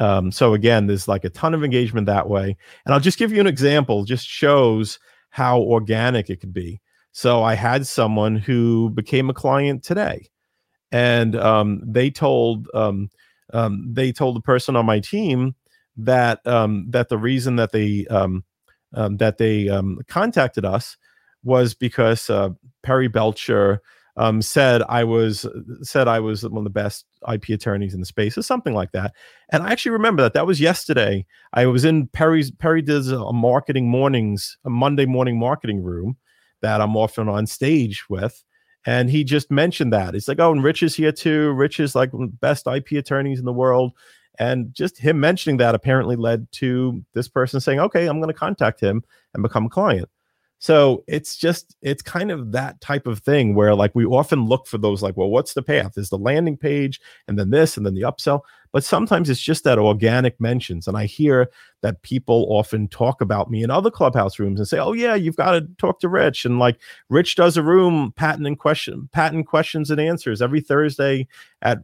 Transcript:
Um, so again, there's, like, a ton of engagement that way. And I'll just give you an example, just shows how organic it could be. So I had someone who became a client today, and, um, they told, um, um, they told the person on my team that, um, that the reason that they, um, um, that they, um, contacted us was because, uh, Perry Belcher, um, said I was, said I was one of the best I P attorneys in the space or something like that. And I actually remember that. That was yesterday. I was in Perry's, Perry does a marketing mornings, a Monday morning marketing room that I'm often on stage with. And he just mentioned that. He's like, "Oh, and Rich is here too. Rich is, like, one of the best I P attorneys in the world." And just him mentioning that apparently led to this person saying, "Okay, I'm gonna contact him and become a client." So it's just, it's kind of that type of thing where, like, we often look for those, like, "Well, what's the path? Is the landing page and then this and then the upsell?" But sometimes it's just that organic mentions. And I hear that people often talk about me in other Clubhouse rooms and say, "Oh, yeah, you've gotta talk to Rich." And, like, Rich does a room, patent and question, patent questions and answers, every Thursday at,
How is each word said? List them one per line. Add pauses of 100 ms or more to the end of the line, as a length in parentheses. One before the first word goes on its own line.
Um,
so
again,
there's,
like,
a
ton
of
engagement
that
way. (280)
And
I'll
just
give
you
an
example,
just
shows (320)
how
organic
it
could
be. (320)
So
I
had
someone
who
became
a
client
today, (640)
and,
um,
they
told,
um, (420)
um,
they
told
the
person
on
my
team (420)
that,
um,
that
the
reason
that
they,
um, (520)
um,
that
they,
um,
contacted
us (480)
was
because,
uh, (340)
Perry
Belcher, (360)
um,
said
I
was, (380)
said
I
was
one
of
the
best (220)
I
P
attorneys
in
the
space
or
something
like
that. (380)
And
I
actually
remember
that.
That
was
yesterday. (260)
I
was
in
Perry's,
Perry
does
a
marketing
mornings,
a
Monday
morning
marketing
room (460)
that
I'm
often
on
stage
with. (420)
And
he
just
mentioned
that.
He's
like,
"Oh,
and
Rich
is
here
too.
Rich
is,
like,
one
of
the
best
I
P
attorneys
in
the
world." (440)
And
just
him
mentioning
that
apparently
led
to (100)
this
person
saying,
"Okay,
I'm
gonna
contact
him (320)
and
become
a
client." (560)
So
it's
just,
it's
kind
of
that
type
of
thing
where,
like,
we
often
look
for
those,
like,
"Well,
what's
the
path?
Is
the
landing
page (260)
and
then
this
and
then
the
upsell?" (320)
But
sometimes
it's
just
that
organic
mentions.
And
I
hear (320)
that
people
often
talk
about
me
in
other
Clubhouse
rooms
and
say,
"Oh,
yeah,
you've
gotta
talk
to
Rich."
And,
like, (300)
Rich
does
a
room,
patent
and
question,
patent
questions
and
answers,
every
Thursday (320)
at,